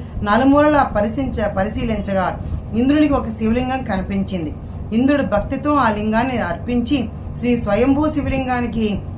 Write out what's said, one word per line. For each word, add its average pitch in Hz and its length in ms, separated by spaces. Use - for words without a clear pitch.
నలుమూలలా 277 600
పరిశీలించ-, 220 680
పరిశీలించగా 202 880
ఇంద్రునికి 285 400
ఒక 233 160
శివలింగం 247 540
కనిపించింది. 190 680
ఇంద్రుడు 269 300
భక్తితో 247 520
ఆ 247 140
లింగాన్ని 220 480
అర్పించి 233 720
శ్రీ 240 220
స్వయంభూ 269 480
శివలింగానికి 247 920